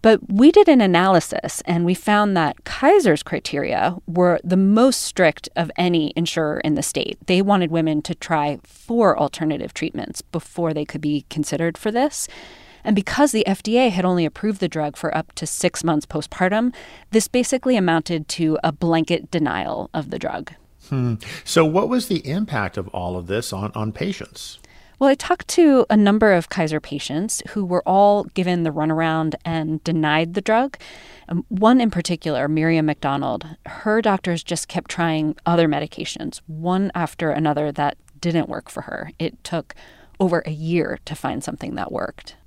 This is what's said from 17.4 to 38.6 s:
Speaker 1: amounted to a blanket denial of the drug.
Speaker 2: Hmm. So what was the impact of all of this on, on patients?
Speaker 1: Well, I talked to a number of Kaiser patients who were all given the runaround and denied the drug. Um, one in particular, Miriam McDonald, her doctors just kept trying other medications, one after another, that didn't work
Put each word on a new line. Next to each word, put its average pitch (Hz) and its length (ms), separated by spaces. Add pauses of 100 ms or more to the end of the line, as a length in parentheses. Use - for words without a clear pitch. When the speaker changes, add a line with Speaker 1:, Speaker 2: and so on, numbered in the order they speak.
Speaker 1:
amounted 165 520
to 156 340
a 165 80
blanket 165 640
denial 120 600
of 151 180
the - 100
drug. - 320 (380)
Speaker 2:
Hmm. 123 260 (260)
So - 220
what 170 240
was 247 180
the 170 200
impact 135 500
of 95 120
all 90 280
of 90 100
this 104 260
on, 101 220
on 110 160
patients? - 720 (400)
Speaker 1:
Well, 277 100
I 269 40
talked - 340
to 285 420
a 214 60
number 208 360
of 170 160
Kaiser 156 320
patients 147 600 (100)
who 208 140
were 180 220
all 202 380 (100)
given 180 300
the 156 80
runaround 160 720
and 160 400
denied 160 500
the 202 60
drug. 233 360 (520)
Um, 175 220
one 220 300
in 226 80
particular, 160 600
Miriam 160 380
McDonald, 139 600 (200)
her 220 360
doctors 190 400
just - 240
kept - 240
trying 156 460 (100)
other 170 220
medications, - 800
one 180 480
after 165 340
another, 151 400
that 147 260 (240)
didn't 165 280
work - 200